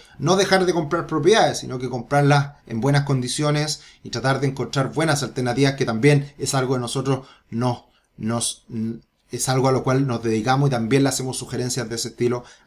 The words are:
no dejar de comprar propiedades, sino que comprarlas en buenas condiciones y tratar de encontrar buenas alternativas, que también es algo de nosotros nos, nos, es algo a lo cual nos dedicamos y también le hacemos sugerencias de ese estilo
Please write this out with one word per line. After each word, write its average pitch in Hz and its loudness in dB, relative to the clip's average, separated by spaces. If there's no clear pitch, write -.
no 165 2
dejar 190 4
de 180 2
comprar 165 -2
propiedades, 160 4
sino 123 -8
que 127 -6
comprarlas 143 2
en 113 -4
buenas 139 2
condiciones 147 -2
y - -12
tratar 135 0
de 139 0
encontrar 131 -2
buenas 151 0
alternativas, 127 0
que 135 -2
también 139 2
es 139 -4
algo 131 0
de 127 -2
nosotros 131 -2
nos, 120 -2
nos, - -4
es - -6
algo 127 2
a 131 2
lo 120 0
cual 135 2
nos 117 -2
dedicamos 123 2
y - 0
también 120 2
le 139 4
hacemos 131 -4
sugerencias 123 -4
de 117 -6
ese 117 -6
estilo 120 -2